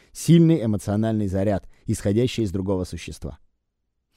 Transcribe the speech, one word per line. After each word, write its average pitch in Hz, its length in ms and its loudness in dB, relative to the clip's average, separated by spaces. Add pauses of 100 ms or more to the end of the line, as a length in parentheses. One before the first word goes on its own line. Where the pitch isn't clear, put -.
(120)
сильный 165 520 4
эмоциональный 107 640 0
заряд, 95 400 -2 (180)
исходящий 113 580 0
из 95 80 -2
другого 95 320 -4
существа. - 560 -12 (760)